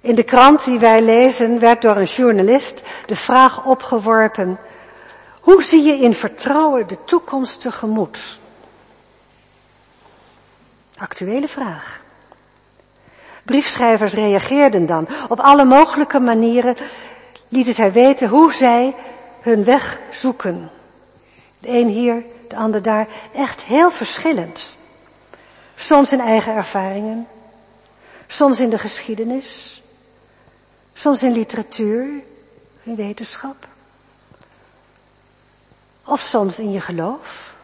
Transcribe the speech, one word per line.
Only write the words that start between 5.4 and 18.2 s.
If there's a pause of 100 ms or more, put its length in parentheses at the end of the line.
"Hoe
zie
je
in
vertrouwen
de
toekomst
tegemoet?" (2500)
Actuele
vraag. (1400)
Briefschrijvers
reageerden
dan. (200)
Op
alle
mogelijke
manieren (720)
lieten
zij
weten